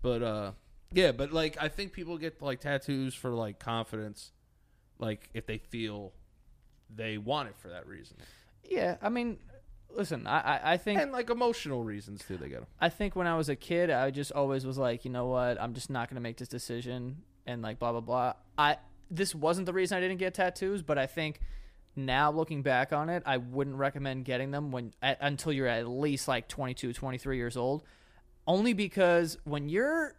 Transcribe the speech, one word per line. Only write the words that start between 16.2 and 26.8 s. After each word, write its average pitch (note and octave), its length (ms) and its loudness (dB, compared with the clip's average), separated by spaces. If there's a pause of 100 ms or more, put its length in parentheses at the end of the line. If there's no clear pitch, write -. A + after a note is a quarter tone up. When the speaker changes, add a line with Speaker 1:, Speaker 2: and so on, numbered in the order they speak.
Speaker 2:
make A#2 160 -6
this B2 120 -8
decision," B2 760 -6 (240)
and, A#2+ 160 -6
like, A2 160 -6
blah, A#2+ 140 0
blah, A#2 80 0
blah. B2 340 0 (240)
I, D3 180 6 (340)
this F#3 240 0
wasn't E3+ 320 2
the F3+ 60 -2
reason F#3 260 2
I - 20 0
didn't F#3 180 0
get F#3 160 0
tattoos, F#3+ 480 0
but D3 160 2
I C3+ 80 2
think D3+ 340 -2 (560)
now C3+ 340 4
looking D#3 320 0
back C3 300 4
on D#3 160 2
it, F3 180 0
I C3+ 120 2
wouldn't C3 380 -2
recommend C3+ 480 -2
getting C3 280 -2
them D3 180 -2
when, B2 220 -4 (100)
a-, C3+ 180 2
until C#3+ 320 0
you're C3+ 140 2
at A#2 220 2
least, C#3 400 0
like, B2 180 0
twenty-two, B2+ 460 -4